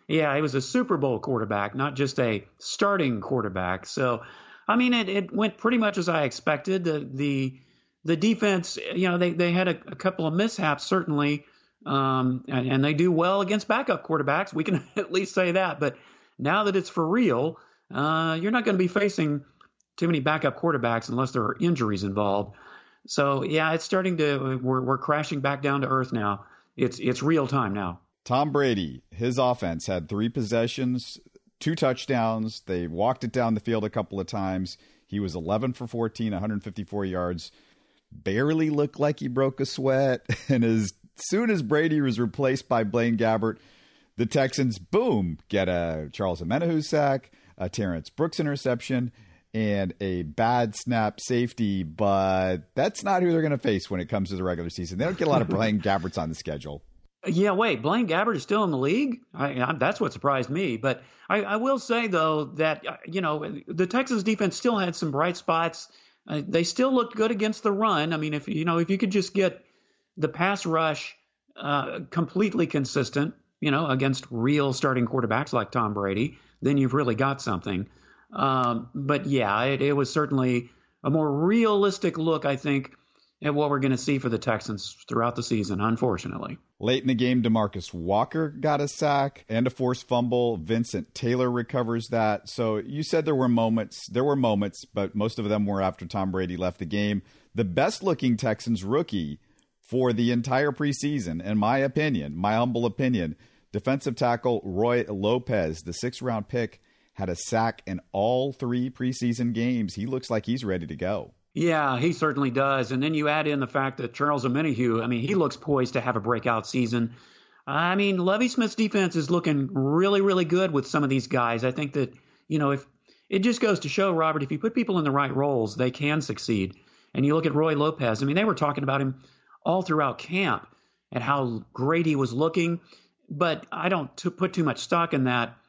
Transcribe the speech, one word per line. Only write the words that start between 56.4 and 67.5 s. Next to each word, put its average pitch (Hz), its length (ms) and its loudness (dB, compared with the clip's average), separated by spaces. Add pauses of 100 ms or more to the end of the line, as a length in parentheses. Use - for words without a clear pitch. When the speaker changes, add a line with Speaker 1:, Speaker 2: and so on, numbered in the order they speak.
Speaker 1:
Yeah, 196 260 2
wait, 185 280 2
Blaine 202 260 0
Gabbert 190 300 0
is 131 60 -6
still 208 220 0
in 180 60 0
the 143 60 0
league? 226 460 0 (100)
I, 139 300 -4
I, 135 100 2
that's 156 260 0
what 170 140 0
surprised 131 380 0
me. 151 260 -2
But 120 260 -2 (240)
I, 202 160 2
I 202 140 -2
will 262 220 0
say, 233 280 0
though, 160 380 2 (120)
that, 156 300 0
uh, 143 100 -8 (100)
you 180 160 -4
know, 151 440 -4
the 175 200 0
Texans 240 380 0
defense 208 320 0
still 233 200 0
had 180 180 0
some 160 160 -2
bright 170 280 0
spots. 165 500 -2 (400)
Uh, 151 180 -4
they 170 180 2
still 254 280 0
looked 233 240 0
good 220 140 2
against 214 320 -2